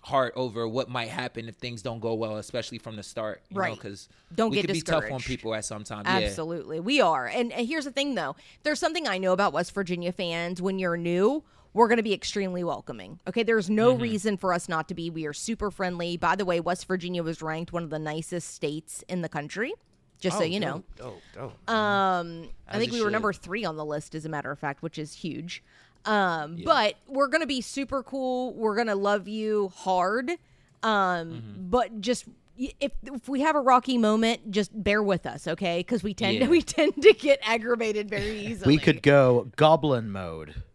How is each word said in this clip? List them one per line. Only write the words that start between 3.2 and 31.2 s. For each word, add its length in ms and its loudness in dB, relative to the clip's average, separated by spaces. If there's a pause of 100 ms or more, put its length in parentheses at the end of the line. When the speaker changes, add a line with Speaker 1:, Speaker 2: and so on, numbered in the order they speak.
Speaker 1:
you 60 -10
know, 60 -2
Speaker 2:
Right. 180 -2
Speaker 1:
'cause 280 -14 (260)
Speaker 2:
Don't 180 2
Speaker 1:
we 60 0
Speaker 2:
get 100 0
Speaker 1:
could 60 0
be 80 0
tough 140 0
on 60 2 (160)
Speaker 2:
discouraged. 100 -6
Speaker 1:
people 260 -4
at 120 -4
some 180 -10
time. 220 -8
Yeah. 220 2
Speaker 2:
Absolutely. 520 -6
We 220 2
are. 260 4
And, 240 -2
and 160 -4
here's 160 -2
the 80 -8
thing, 240 -2
though. 200 -4 (280)
There's 160 0
something 260 -2
I 120 -2
know 160 2
about 180 2
West 220 -2
Virginia 400 -4
fans. 480 -4
When 180 -2
you're 160 0
new, 480 2 (300)
we're 160 6
gonna 140 4
be 100 0
extremely 500 -4
welcoming. 640 -8
Okay? 160 -2
There's 260 2
no 240 6
Speaker 1:
Mm-hmm. 100 0
Speaker 2:
reason 340 0
for 160 0
us 160 -2
not 180 -2
to 80 -8
be. 140 -6
We 160 -6
are 80 -6
super 380 -4
friendly. 440 -4
By 220 2
the 80 0
way, 160 2
West 260 -2
Virginia 340 -2
was 200 -4
ranked 320 -6
one 100 -2
of 60 -8
the 100 -4
nicest 540 -6
states 560 -8
in 140 -4
the 60 -6
country, 440 -6 (480)
just 160 -2
so 60 0
Speaker 1:
Oh, 40 0
Speaker 2:
you 140 -2
know. 220 -6 (120)
Speaker 1:
dope, 0 -
dope, 260 -14 (120)
dope, 340 -14
man. 80 0
Speaker 2:
Um, 720 0 (160)
I 100 -14
Speaker 1:
As 40 0
Speaker 2:
think 140 0
Speaker 1:
it 20 -4
Speaker 2:
we 60 0
were 60 2
Speaker 1:
should. 40 0
Speaker 2:
number 220 0
three 320 -8
on 100 -4
the 100 -6
list, 300 -6
as 100 -8
a 40 -6
matter 220 -6
of 80 -8
fact, 220 -6
which 160 -8
is 180 -10
huge. 460 -10 (440)
Um, 520 0
Speaker 1:
Yeah. 80 -10
Speaker 2:
but 300 4 (140)
we're 180 2
gonna 180 0
be 140 -2
super 420 -4
cool. 520 -4
We're 240 0
gonna 180 0
love 320 2
you 480 0
hard. 560 0 (500)
Um, 500 2